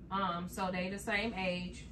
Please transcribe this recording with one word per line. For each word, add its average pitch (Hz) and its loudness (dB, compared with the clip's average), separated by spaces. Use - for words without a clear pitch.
Um, 185 2
so 190 0
they 185 2
the 196 -4
same 208 0
age. 180 -2